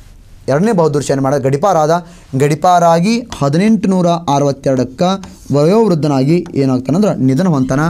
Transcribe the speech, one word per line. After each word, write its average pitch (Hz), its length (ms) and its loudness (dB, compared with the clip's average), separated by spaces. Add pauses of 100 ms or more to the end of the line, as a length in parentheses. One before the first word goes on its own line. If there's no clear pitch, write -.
(480)
ಎರಡನೇ 160 240 0
ಬಹದ್ದೂರ್ 156 320 0
ಶಾ 147 80 -4
ಏನು 135 100 -2
ಮಾಡಿದ, 139 160 0
ಗಡಿಪಾರಾದ. 156 680 0 (300)
ಗಡಿಪಾರಾಗಿ 170 840 2
ಹದಿನೆಂಟುನೂರ 190 880 0
ಅರವತ್ತೆರಡಕ್ಕ 139 960 -2 (500)
ವಯೋವೃದ್ಧನಾಗಿ 156 1000 2
ಏನಾಗ್ತಾನಂದ್ರೆ 135 640 0
ನಿಧನ 135 320 0
ಹೊಂತಾನ. 135 420 0